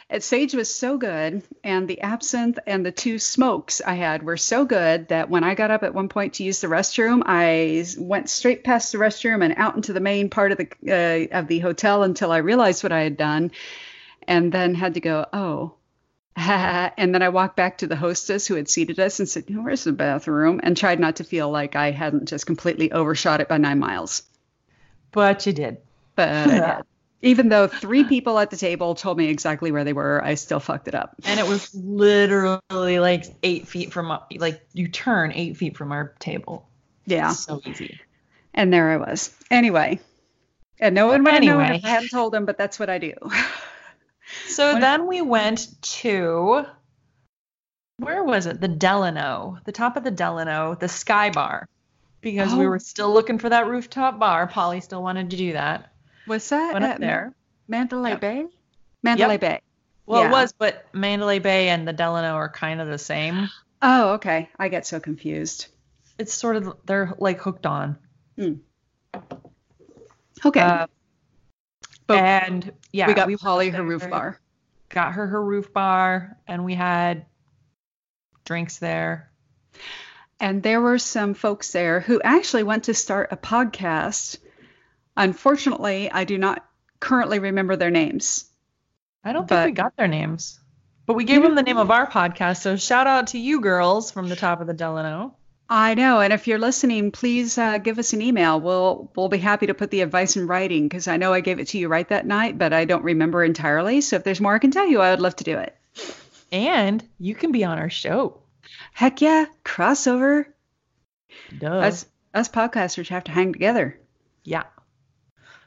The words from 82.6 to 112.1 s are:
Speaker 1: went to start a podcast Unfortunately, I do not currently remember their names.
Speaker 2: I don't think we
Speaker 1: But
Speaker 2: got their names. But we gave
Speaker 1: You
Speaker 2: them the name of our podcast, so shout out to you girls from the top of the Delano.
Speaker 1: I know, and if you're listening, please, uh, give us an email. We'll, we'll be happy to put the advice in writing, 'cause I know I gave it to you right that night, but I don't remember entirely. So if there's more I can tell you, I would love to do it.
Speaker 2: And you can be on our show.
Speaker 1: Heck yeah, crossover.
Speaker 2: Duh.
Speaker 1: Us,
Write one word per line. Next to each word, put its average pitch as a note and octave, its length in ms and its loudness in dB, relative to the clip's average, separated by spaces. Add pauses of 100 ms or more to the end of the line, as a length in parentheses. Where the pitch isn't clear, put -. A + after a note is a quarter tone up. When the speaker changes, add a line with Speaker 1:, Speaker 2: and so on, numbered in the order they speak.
Speaker 1:
went G#3+ 220 -2
to A3+ 100 0
start G3+ 360 -2
a F#3 60 -10
podcast G3+ 1000 -4 (800)
Unfortunately, G3+ 920 0
I F#3 140 -2
do F#3+ 140 -2
not F#3+ 280 -2 (340)
currently A#3+ 400 0
remember F#3+ 360 0
their F3 160 0
names. - 540 0 (800)
Speaker 2:
I A3+ 100 -6
don't E4 140 -2
think E3+ 180 4
we D#4 60 2
Speaker 1:
But G#3 40 -6
Speaker 2:
got F#3+ 220 -4
their A3 100 2
names. D#3 520 -4 (460)
But A3+ 100 0
we A#3 100 0
gave C#4+ 160 6
Speaker 1:
You E4 60 8
Speaker 2:
them D#4 80 6
the C#4 80 4
name B3 140 0
of G#3 140 4
our B3 180 4
podcast, F3 520 0
so G3 160 0
shout B3 280 2
out C4 220 2
to B3 100 -8
you C4 240 0
girls F#3+ 500 2
from F3+ 180 -8
the F3+ 60 -4
top F3 260 -2
of E3 60 -8
the E3+ 60 -6
Delano. D#3+ 640 -6 (340)
Speaker 1:
I A3 240 4
know, B3 280 6
and G3+ 100 4
if G#3+ 160 0
you're A3 100 2
listening, A3+ 540 0
please, A#3+ 460 -2
uh, A3 220 0
give A3 200 -4
us A#3 140 -2
an G#3+ 80 -2
email. F3 400 4
We'll, F#3 540 0
we'll F#3 120 0
be G3 100 0
happy G#3 300 0
to F#3+ 60 0
put G3+ 180 -4
the G3 100 0
advice F3+ 360 0
in F3+ 100 -2
writing, F3+ 400 0
'cause F3 200 -6
I E3 100 0
know F#3 160 2
I F#3 80 2
gave F#3 180 -2
it - 100 -8
to G#3+ 80 -6
you E3+ 120 -2
right E3+ 180 0
that - 180 0
night, G#3 320 0
but E3 160 2
I D#3+ 120 4
don't E3+ 180 0
remember E3+ 400 2
entirely. E3 580 2
So B3 140 -2
if F3+ 80 -2
there's G3 180 -2
more G3+ 140 4
I A3+ 40 2
can C4+ 120 4
tell F#4+ 160 2
you, B3 140 6
I F#3 100 6
would F#3 100 2
love F3+ 140 0
to - 80 -12
do D#3+ 140 -4
it. - 180 -8 (760)
Speaker 2:
And A3 520 0 (160)
you F#3+ 160 -6
can E4 160 -2
be A3+ 140 0
on E3 120 -2
our D#3+ 120 -4
show. - 500 -4 (540)
Speaker 1:
Heck B3+ 280 2
yeah, D#4 240 4 (200)
crossover. C4+ 800 2 (1120)
Speaker 2:
Duh. D3 100 -8
Speaker 1:
Us, F3+ 380 0 (280)